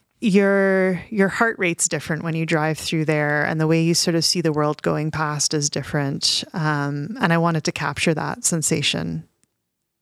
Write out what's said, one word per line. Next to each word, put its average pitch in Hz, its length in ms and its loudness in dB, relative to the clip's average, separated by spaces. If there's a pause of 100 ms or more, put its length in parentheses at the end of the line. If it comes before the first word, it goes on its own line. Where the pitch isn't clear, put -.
(220)
your, 196 880 4
your 196 200 2
heart 226 280 0
rate's 170 300 0
different 156 360 -4
when 165 120 -4
you 160 100 -2
drive 156 320 0
through 160 280 -2
there, 147 400 2
and 156 140 0
the 156 60 2
way 165 160 4
you 170 140 4
sort 175 180 2
of 165 100 2
see - 180 0
the 160 120 2
world 151 300 0
going 156 260 0
past 151 460 -2
is 147 160 -2
different. 147 720 -2 (100)
Um, 147 680 -2
and 170 140 2
I 165 60 4
wanted 165 240 0
to 170 80 -2
capture 151 420 -2
that 147 300 -6
sensation 160 840 -2 (760)